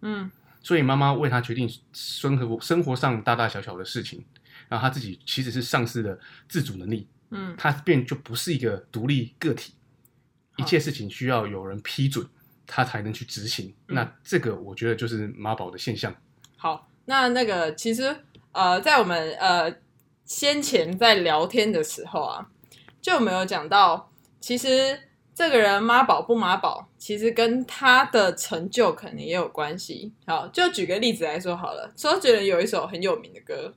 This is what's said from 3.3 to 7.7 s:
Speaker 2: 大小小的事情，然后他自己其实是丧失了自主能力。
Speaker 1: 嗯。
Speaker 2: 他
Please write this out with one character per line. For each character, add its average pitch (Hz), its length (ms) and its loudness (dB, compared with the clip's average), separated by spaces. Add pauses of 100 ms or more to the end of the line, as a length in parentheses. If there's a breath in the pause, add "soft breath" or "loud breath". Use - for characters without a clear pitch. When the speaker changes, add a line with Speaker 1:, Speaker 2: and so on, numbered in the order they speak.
Speaker 2:
大 117 140 2
小 101 140 -8
小 92 160 -14
的 92 60 -12
事 110 180 -8
情， - 200 -14 (460 loud breath)
然 117 100 -4
后 117 60 0
他 135 60 0
自 139 100 -6
己 98 240 -12
其 - 180 -4
实 123 80 -8
是 120 120 -4
丧 120 240 -2
失 117 160 -6
了 98 160 -8 (300 loud breath)
自 160 140 -2
主 101 140 -10
能 92 140 -10
力。 107 180 -6 (220)
Speaker 1:
嗯。 170 260 -10
Speaker 2:
他 151 160 0